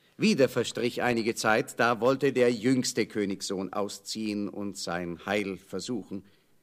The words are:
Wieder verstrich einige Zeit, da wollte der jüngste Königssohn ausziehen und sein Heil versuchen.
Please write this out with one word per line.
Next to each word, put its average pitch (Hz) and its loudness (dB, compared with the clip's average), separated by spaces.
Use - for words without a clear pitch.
Wieder 135 4
verstrich 117 -2
einige 117 2
Zeit, 117 2
da 117 4
wollte 135 2
der 123 4
jüngste 120 0
Königssohn 98 -4
ausziehen 104 -4
und 101 -8
sein 87 -6
Heil 98 -2
versuchen. 95 -8